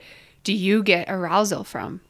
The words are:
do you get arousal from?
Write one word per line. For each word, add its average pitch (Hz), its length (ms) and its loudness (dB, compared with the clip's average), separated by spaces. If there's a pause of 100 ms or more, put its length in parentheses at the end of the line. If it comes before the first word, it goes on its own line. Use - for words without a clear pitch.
(460)
do 196 80 0
you 202 280 2
get 196 280 2
arousal 190 560 0
from? - 340 -10 (100)